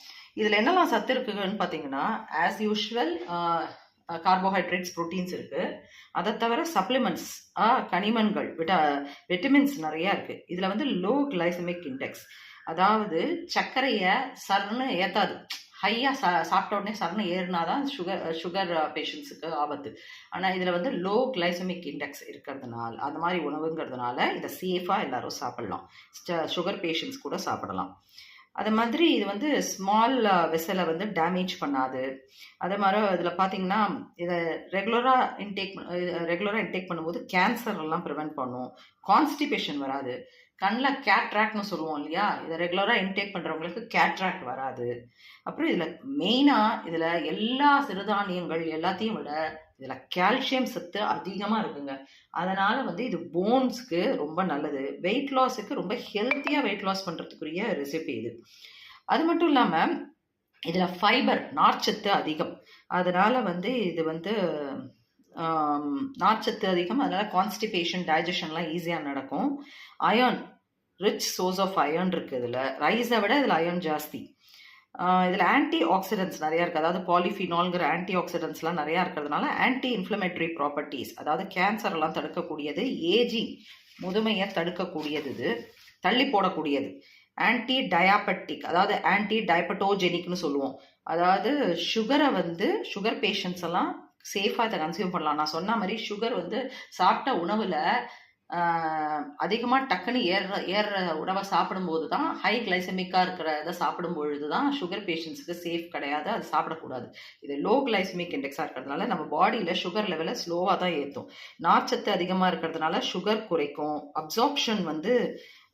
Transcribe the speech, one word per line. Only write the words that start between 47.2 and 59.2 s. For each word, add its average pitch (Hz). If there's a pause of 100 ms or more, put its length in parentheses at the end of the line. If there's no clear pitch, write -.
எல்லா 254
சிறுதானியங்கள் 185
எல்லாத்தையும் 185
விட 156 (160)
இதுல 131 (100)
கால்சியம் 247
சத்து -
அதிகமா 196
இருக்குங்க. 139 (260)
அதனால 196
வந்து 202
இது 190 (140)
போன்ஸ்க்கு 214
ரொம்ப 156
நல்லது. 143
வெயிட் 269
லாஸுக்கு 262
ரொம்ப 190 (180)
ஹெல்த்தியா 277
வெயிட் 208
லாஸ் 190
பண்றதுக்குரிய 165
ரெசிபி 156
இது. 117 (600)
அது 254